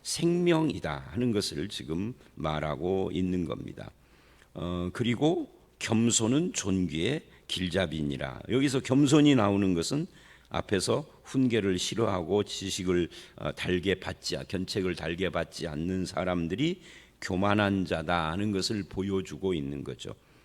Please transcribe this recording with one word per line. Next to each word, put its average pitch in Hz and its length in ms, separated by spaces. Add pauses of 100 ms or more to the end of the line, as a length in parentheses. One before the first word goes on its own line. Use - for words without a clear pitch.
생명이다 160 1040
하는 117 240
것을 92 360
지금 90 440 (220)
말하고 78 800
있는 90 340
겁니다. - 440 (640)
어, 87 380
그리고 139 580 (280)
"겸손은 117 760
존귀의 95 680 (260)
길잡이니라." 78 1000
여기서 131 300
겸손이 143 540
나오는 101 400
것은 139 320 (440)
앞에서 110 580 (160)
훈계를 110 540
싫어하고 98 680
지식을, 90 640 (280)
어, 73 160
달게 90 440
받지, - 400 (100)
견책을 92 480
달게 85 360
받지 82 360
않는 85 380
사람들이 90 800 (400)
교만한 98 640
자다 80 440
하는 101 220
것을 98 360
보여주고 95 680
있는 71 280
거죠. - 320 (300)